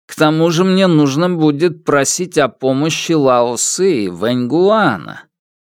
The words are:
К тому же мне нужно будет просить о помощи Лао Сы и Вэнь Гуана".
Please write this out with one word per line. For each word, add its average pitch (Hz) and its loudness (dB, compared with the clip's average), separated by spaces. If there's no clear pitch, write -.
К - -18
тому 160 2
же 170 0
мне 190 2
нужно 151 2
будет 160 -2
просить 147 0
о 135 2
помощи 139 -2
Лао 123 2
Сы 165 -2
и 92 -4
Вэнь 117 -4
Гуана". 147 -2